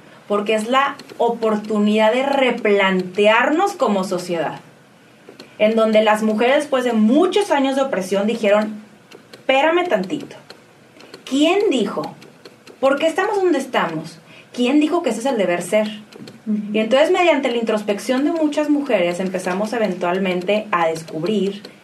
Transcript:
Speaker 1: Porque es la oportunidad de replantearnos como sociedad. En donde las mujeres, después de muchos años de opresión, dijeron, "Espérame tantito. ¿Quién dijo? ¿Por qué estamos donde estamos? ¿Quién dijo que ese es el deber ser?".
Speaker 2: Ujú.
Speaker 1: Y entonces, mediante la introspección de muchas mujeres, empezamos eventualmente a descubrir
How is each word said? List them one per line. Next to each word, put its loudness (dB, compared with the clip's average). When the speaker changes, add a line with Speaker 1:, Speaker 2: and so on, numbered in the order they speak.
Speaker 1:
Porque 0
es -2
la 0
oportunidad 2
de 0
replantearnos 2
como 0
sociedad. -4
En 2
donde 4
las 2
mujeres, 2
después 0
de 0
muchos 4
años 2
de 2
opresión, -2
dijeron, 0
"Espérame 0
tantito. -4
¿Quién 2
dijo? -2
¿Por 2
qué 0
estamos -2
donde 2
estamos? -4
¿Quién 2
dijo 0
que 0
ese -4
es -4
el 0
deber 0
ser?". 0
Speaker 2:
Ujú. -2
Speaker 1:
Y 0
entonces, 2
mediante 2
la -2
introspección -2
de 0
muchas -2
mujeres, 0
empezamos -4
eventualmente -2
a 2
descubrir -4